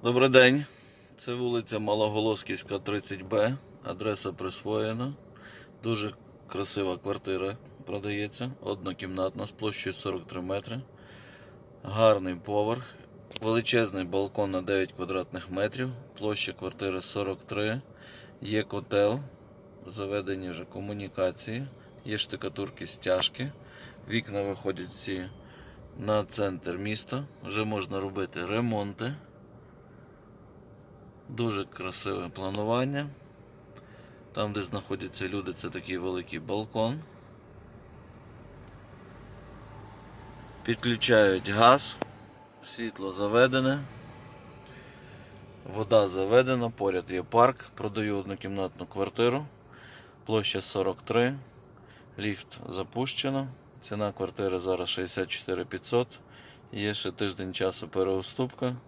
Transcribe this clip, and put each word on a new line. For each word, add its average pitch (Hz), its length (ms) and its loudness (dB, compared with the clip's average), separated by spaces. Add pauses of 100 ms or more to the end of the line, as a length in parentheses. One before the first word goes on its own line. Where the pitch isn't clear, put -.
Добрий 123 260 6
день. 131 360 10 (520)
Це - 180 -6
вулиця 120 440 0
Малоголосківська, 107 1000 2
тридцять 101 440 -4
Б. 104 340 2 (280)
Адреса 98 480 -2
присвоєна. 110 800 -2 (680)
Дуже 107 320 0 (320)
красива 92 520 -2
квартира 98 580 -2 (300)
продається. 104 760 -4
Однокімнатна 95 840 -4
з - 40 -10
площею 98 440 -4
сорок 92 320 -4
три 92 140 -8
метри. 101 400 -4 (1000)
Гарний 101 520 6
поверх. 104 480 0 (600)
Величезний 113 600 2
балкон 98 460 0
на 92 120 0
дев'ять 95 300 2
квадратних 92 580 -4
метрів. 107 400 0 (280)
Площа 104 340 -2
квартири 92 500 -4
сорок 98 420 -4
три. 107 360 0 (600)
Є 107 220 0
котел. 101 580 2 (680)
Заведені 98 640 -4
вже 85 140 -8
комунікації. 101 1000 -4 (380)
Є 107 140 -2
штукатурки, 98 680 -6
стяжки. 98 680 0 (560)
Вікна 101 340 0
виходять 95 460 -2
всі 92 400 -6 (680)
на 104 260 2
центр 92 540 -2
міста. 107 460 -4 (200)
Вже 104 200 0
можна 98 360 -2
робити 95 460 -4
ремонти. 110 680 -2 (2250)
Дуже 110 280 0
красиве 92 640 -6
планування. 117 800 0 (1300)
Там, 104 200 -2
де 101 100 -2
знаходяться 95 640 -6
люди, 95 240 -4
це 85 180 -6
такий 92 280 -6
великий 90 400 -4
балкон. 110 640 -2 (3500)
Підключають 110 840 4
газ, 117 480 8 (680)
світло 104 460 -6
заведене, 127 720 6 (1900)
вода 104 340 8
заведена, 117 600 6
поряд 92 400 0
є 90 120 0
парк. 120 340 8 (180)
Продаю 104 420 -2
однокімнатну 98 720 -4
квартиру, 120 600 2 (800)
площа 104 340 2
сорок 95 420 0
три, 123 320 4 (840)
ліфт 101 400 -6 (100)
запущено. 131 800 -2 (340)
Ціна 104 300 -2
квартири 95 460 -2
зараз 90 300 0
шістдесят 92 420 -2
чотири 90 340 -4
п'ятсот. 120 440 0 (640)
Є 104 220 0
ще 95 180 -4
тиждень 95 420 -2
часу, 92 340 0
переуступка. 98 880 0 (120)